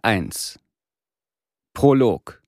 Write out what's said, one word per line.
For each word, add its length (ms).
eins. 560
Prolog. 720